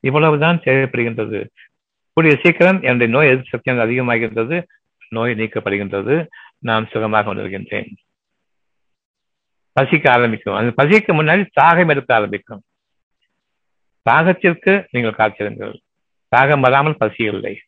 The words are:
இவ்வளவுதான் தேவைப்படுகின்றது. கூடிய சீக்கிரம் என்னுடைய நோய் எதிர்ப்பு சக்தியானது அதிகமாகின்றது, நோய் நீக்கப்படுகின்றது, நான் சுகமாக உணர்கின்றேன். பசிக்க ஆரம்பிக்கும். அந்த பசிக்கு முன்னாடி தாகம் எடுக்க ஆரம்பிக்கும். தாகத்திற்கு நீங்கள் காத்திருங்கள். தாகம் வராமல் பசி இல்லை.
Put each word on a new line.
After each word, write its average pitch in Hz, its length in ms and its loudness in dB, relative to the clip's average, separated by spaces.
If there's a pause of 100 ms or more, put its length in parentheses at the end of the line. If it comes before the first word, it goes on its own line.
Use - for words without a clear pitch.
இவ்வளவுதான் 156 560 2
தேவைப்படுகின்றது. 117 720 -2 (800)
கூடிய 160 160 4 (100)
சீக்கிரம் 185 440 2
என்னுடைய 120 260 2
நோய் 139 180 4
எதிர்ப்பு 131 240 -2
சக்தியானது 120 320 -2
அதிகமாகின்றது, 117 720 -4 (600)
நோய் 113 240 -4
நீக்கப்படுகின்றது, 101 760 -4 (540)
நான் 110 220 -2
சுகமாக 107 420 -2
உணர்கின்றேன். 98 560 -10 (1900)
பசிக்க 147 300 2 (100)
ஆரம்பிக்கும். 110 420 -2
அந்த 117 200 -2
பசிக்கு 190 400 2
முன்னாடி 160 240 2 (180)
தாகம் 170 320 4
எடுக்க 139 260 -4
ஆரம்பிக்கும். 101 440 -6 (1400)
தாகத்திற்கு 170 680 2 (220)
நீங்கள் 113 240 -4
காத்திருங்கள். 107 560 -4 (580)
தாகம் 135 320 2
வராமல் 139 380 2
பசி 110 200 -4 (100)
இல்லை. 101 200 -8 (160)